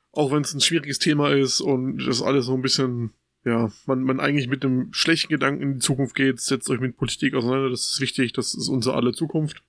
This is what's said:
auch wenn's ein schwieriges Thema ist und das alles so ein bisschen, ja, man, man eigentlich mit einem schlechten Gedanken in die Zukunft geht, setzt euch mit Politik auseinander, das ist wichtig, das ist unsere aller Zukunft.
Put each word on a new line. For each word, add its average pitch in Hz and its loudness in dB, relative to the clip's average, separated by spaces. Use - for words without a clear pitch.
auch 147 0
wenn's 147 0
ein 143 -4
schwieriges 143 0
Thema 147 2
ist 135 2
und 131 0
das 120 0
alles 135 2
so 127 -2
ein 131 0
bisschen, 123 0
ja, 117 2
man, 131 0
man 131 2
eigentlich 143 0
mit 131 -2
einem 127 0
schlechten - 0
Gedanken 139 0
in 139 0
die 131 -6
Zukunft 131 0
geht, 135 2
setzt - -2
euch 131 0
mit 127 -4
Politik 131 -2
auseinander, 131 0
das - -4
ist - -4
wichtig, 123 -2
das - -2
ist 135 -6
unsere 131 0
aller 123 2
Zukunft. 156 -2